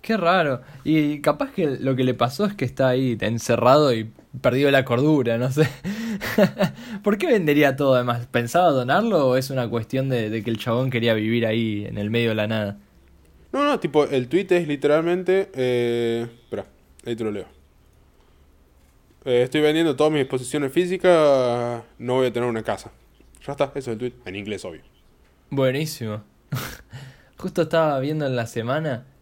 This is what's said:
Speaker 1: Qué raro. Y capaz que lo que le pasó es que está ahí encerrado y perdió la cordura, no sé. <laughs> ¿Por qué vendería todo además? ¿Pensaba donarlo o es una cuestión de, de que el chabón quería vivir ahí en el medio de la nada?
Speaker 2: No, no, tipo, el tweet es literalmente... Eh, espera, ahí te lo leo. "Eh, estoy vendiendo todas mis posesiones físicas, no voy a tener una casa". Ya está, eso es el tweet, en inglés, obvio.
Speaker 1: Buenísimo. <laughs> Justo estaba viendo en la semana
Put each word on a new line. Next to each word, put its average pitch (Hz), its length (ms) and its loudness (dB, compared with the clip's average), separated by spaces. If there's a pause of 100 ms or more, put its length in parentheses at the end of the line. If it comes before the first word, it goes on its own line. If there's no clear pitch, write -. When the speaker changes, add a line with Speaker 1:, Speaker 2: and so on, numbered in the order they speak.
Speaker 1:
Qué 220 160 -2
raro. 170 440 2 (220)
Y 151 380 0
capaz 151 300 0
que 147 280 -2
lo 131 160 0
que 127 80 0
le 127 100 2
pasó 123 320 0
es 202 80 -2
que 135 120 -4
está 131 240 0
ahí 127 320 0
encerrado 120 720 4
y 110 180 -4 (300)
perdió 139 280 2
la 135 140 4
cordura, 123 540 2
no 123 140 -2
sé. 151 160 2 (720)
<laughs> - 640 0
¿Por 208 140 0
qué 359 100 -2
vendería 147 500 4
todo 139 180 4
además? 120 340 0
¿Pensaba 151 420 2
donarlo 147 560 2
o 127 100 4
es 131 120 -2
una 127 200 -2
cuestión 131 400 -4
de, 113 200 -2
de 110 140 -4
que 120 60 -4
el 113 80 -2
chabón 123 320 -2
quería 117 240 2
vivir 113 320 0
ahí 110 400 -2
en 110 120 -8
el 104 120 -4
medio 117 200 0
de 110 60 0
la 107 120 0
nada? 104 300 -4 (760)
Speaker 2:
No, 277 100 0
no, 285 160 0
tipo, 147 260 2
el 127 220 -2
tweet 180 220 0
es 175 180 2
literalmente... 175 840 0
Eh, 120 760 0 (160)
espera, 101 220 -8 (400)
ahí 120 100 -4
te 113 80 -6
lo 107 80 -4
leo. 98 140 -8 (1800)
"Eh, 123 180 4
estoy 151 180 0
vendiendo 151 340 2
todas 151 160 4
mis 147 140 2
posesiones 131 480 -4
físicas, 143 1080 2 (160)
no 123 180 -2
voy 131 120 4
a 113 60 -2
tener 120 160 -2
una 110 140 -4
casa". - 280 -6 (540)
Ya 143 80 -8
está, 143 120 0 (100)
eso 139 40 -4
es 131 80 -10
el 113 100 -6
tweet, 123 160 -6 (120)
en 95 100 -12
inglés, 101 300 -8
obvio. 82 160 -14 (680)
Speaker 1:
Buenísimo. 131 760 -2 (280)
<laughs> - 880 -12
Justo - 260 -4
estaba 156 360 0
viendo 147 260 -4
en 131 100 -2
la 117 120 -2
semana 127 580 -4 (160)